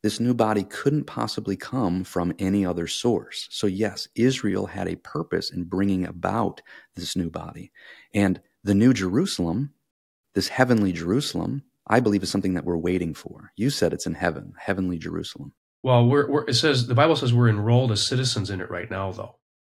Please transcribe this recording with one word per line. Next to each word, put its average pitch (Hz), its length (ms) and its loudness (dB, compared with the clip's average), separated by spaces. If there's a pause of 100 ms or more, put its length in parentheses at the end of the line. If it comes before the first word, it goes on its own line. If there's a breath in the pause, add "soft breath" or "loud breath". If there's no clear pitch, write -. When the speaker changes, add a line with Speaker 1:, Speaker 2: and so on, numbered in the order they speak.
Speaker 1:
this 104 180 -2
new 123 140 2
body 107 300 2
couldn't 143 400 0
possibly 110 520 -6
come 92 480 -2
from 87 340 -2
any 98 280 2
other 85 200 -2
source. - 640 -2
So - 160 -2
yes, 98 480 -2
Israel 110 520 0
had 95 220 -6
a 87 80 -6
purpose - 540 -6
in 87 140 -6
bringing 92 400 0
about 92 580 -4 (320 loud breath)
this 90 220 -8
new 85 140 -2
body. 85 420 -12 (400 loud breath)
And 98 280 2 (240)
the 101 100 4
New 117 180 8
Jerusalem, 101 800 0 (640)
this 98 140 0
heavenly 113 440 4
Jerusalem, 90 680 -2 (240)
I 113 140 4
believe 104 220 2
is 90 80 -6
something 92 240 0
that 76 100 -4
we're 85 120 -2
waiting 87 380 -2
for. - 420 -18
You 120 140 0
said 82 220 2
it's - 140 -6
in 85 80 -4
heaven, - 440 -4
heavenly 92 400 -2
Jerusalem. 80 560 -10 (280)
Speaker 2:
Well, 120 240 6
we're, 143 220 4
we're, 151 180 0
it 131 80 -2
says, 127 340 2
the 127 80 0
Bible 156 180 6
says 123 180 0
we're 120 160 6
enrolled 113 440 4
as 101 120 0
citizens 123 460 -2
in 95 100 -6
it - 100 -8
right 87 200 -8
now, 95 220 -4
though. - 240 -12 (280)